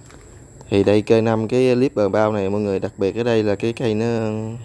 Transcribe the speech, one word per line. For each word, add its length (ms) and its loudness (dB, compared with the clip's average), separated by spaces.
Thì 140 4
đây 180 4
cây 200 2
năm, 260 0
cái 280 2
clip 200 0
bờ 140 2
bao 220 2
này 180 -2
mọi 120 -2
người, 180 -2
đặc 180 -6
biệt 180 0
ở 80 -4
đây 200 2
là 120 0
cái 180 -2
cây 220 -2
nó 100 -2